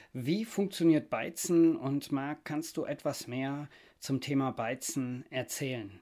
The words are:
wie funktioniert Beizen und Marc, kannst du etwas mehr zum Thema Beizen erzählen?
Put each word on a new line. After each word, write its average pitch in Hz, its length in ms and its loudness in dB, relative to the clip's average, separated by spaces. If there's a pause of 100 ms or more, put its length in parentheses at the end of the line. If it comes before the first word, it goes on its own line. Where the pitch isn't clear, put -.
(140)
wie 156 320 0
funktioniert 165 640 4
Beizen 165 680 4
und 139 380 -2
Marc, 143 320 -4
kannst 156 320 -6
du 156 80 -2
etwas - 420 -4
mehr 135 400 -4 (320)
zum 135 220 -2
Thema 135 300 0
Beizen 127 760 -4
erzählen? 120 720 -6